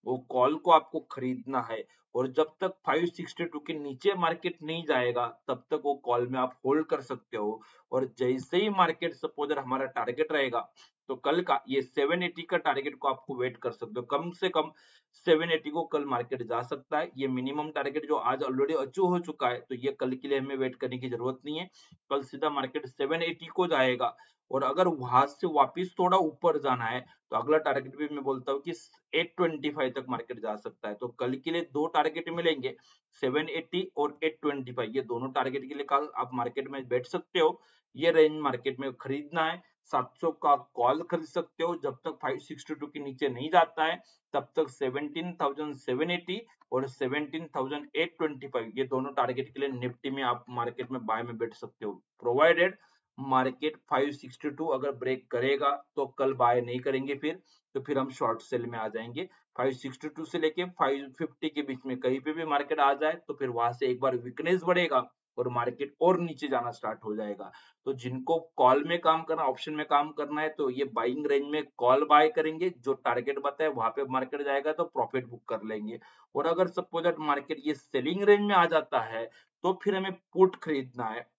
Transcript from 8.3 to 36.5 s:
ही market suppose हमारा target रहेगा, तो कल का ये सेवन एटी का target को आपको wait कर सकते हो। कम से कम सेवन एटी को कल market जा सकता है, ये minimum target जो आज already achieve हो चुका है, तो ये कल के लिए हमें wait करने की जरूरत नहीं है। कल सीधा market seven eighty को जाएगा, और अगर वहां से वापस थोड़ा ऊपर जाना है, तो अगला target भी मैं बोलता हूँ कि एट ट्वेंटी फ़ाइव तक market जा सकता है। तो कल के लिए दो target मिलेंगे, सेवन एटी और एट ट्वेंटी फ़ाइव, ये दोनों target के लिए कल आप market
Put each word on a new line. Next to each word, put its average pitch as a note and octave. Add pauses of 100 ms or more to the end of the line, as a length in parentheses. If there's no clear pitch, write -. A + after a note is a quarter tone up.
ही G#3+
market E3+
suppose D3
हमारा C3
target B2+
रहेगा, C#3 (500)
तो C3
कल D3
का F3
ये C3+
सेवन D3
एटी F3
का F3
target D3
को C#3
आपको C3+
wait B2
कर A#2+
सकते A2
हो। B2
कम D3+
से F3+
कम D#3 (560)
सेवन E3
एटी D#3
को D#3+
कल D3+
market B2
जा A#2
सकता C#3
है, E3+
ये C3+
minimum C3+
target C#3+
जो D3
आज C#3+
already C#3
achieve C3+
हो F3+
चुका D#3
है, A#2+
तो C3
ये B2+
कल C3
के C3
लिए C#3
हमें C3+
wait C3
करने B2+
की B2+
जरूरत B2
नहीं D3+
है। F#3 (400)
कल C#3
सीधा C#3+
market C3
seven C#3+
eighty E3+
को F3+
जाएगा, B2+ (360)
और C3+
अगर D3+
वहां C3
से -
वापस E3
थोड़ा F#3
ऊपर D#3+
जाना C3
है, A#2 (300)
तो B2+
अगला C#3
target C#3
भी D3
मैं D3
बोलता C3+
हूँ C#3
कि E3+ (400)
एट E3+
ट्वेंटी D#3
फ़ाइव C#3
तक B2+
market A#2
जा G#2+
सकता G#2+
है। G#2
तो B2 (120)
कल B2+
के C3+
लिए E3+ (120)
दो D3+
target D#3+
मिलेंगे, D#3+ (460)
सेवन D3
एटी E3
और D3
एट D#3
ट्वेंटी C#3
फ़ाइव, A#2
ये C3
दोनों A#2+
target C3
के C#3+
लिए C#3+
कल C#3 (100)
आप B2+
market B2+